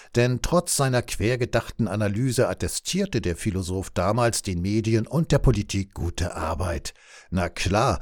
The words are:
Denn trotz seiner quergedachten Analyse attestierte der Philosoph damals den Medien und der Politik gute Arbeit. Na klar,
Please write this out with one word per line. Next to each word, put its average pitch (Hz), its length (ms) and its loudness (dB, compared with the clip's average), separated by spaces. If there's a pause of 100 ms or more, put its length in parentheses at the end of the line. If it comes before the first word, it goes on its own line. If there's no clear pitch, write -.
(160)
Denn 120 260 2
trotz - 340 2
seiner 127 280 2
quergedachten 117 840 -2
Analyse 107 640 0
attestierte - 720 -4
der 87 140 -2
Philosoph 92 560 -4
damals 110 500 0
den 87 200 -2
Medien 110 440 2
und 156 260 0
der 147 60 8
Politik 101 560 2
gute 85 420 -4
Arbeit. - 600 -4 (340)
Na 87 180 0
klar, 101 540 2